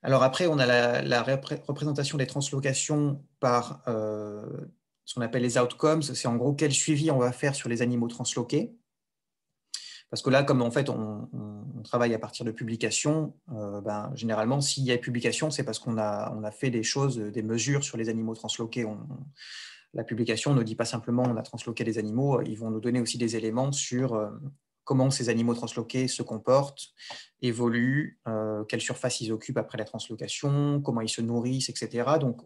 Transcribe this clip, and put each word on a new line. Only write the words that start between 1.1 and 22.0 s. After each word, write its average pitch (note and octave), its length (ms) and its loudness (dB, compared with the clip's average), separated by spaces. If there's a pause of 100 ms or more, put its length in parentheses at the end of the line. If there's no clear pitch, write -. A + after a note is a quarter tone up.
repré-, C#3 440 -2
représentation D3 520 -2
des C3 80 2
translocations C#3+ 960 0 (160)
par, B2 480 2
euh, G#2+ 580 -4 (580)
ce - 100 -12
qu'on B2 80 -2
appelle A#2+ 200 0
les A#2+ 160 2
outcomes. D3+ 440 4
C'est C3 260 -2
en A#2+ 80 2
gros B2+ 160 2
quel C#3+ 200 2
suivi D3+ 380 2
on C3+ 80 4
va B2 140 4
faire C#3 240 0
sur - 120 -6
les A#2 140 0
animaux A#2+ 240 2
transloqués. C3 680 -2 (1300)
Parce A#2 120 -8
que C3 80 2
là, C#3 140 6
comme C3 180 4
en A#2 80 2
fait, C#3 180 0
on, G#2+ 440 -4
on, G#2 320 -10 (140)
on A2 40 -10
travaille A#2 320 2
à G#2+ 40 0
partir A#2 260 -8
de A2+ 80 -2
publications, A#2 840 -2 (180)
euh, G#2 280 -6
ben, G#2 340 -4
généralement, A2+ 460 0
s'il C#3 240 0
y B2 80 2
a B2 60 2
publication, A#2+ 520 0
c'est - 140 -2
parce A2 140 -4
qu'on A2+ 200 -2
a, G#2+ 380 -2
on G#2+ 80 -8
a G#2+ 60 -4
fait C3 200 -2
des A#2 120 0
choses, C3+ 360 0
des G#2+ 240 -4
mesures A#2+ 400 2
sur - 140 -6
les A2+ 120 -2
animaux A2+ 260 -2
transloqués. A2+ 500 -4
On, G#2+ 140 -6 (960)
la A2+ 100 -4
publication A2+ 500 0
ne B2 80 6
dit A2 140 -2
pas A#2 80 0
simplement « A#2+ 420 0
on A#2+ 100 0
a A2 60 -6
transloqué A#2+ 400 -6
des A2 160 0
animaux », A#2 480 2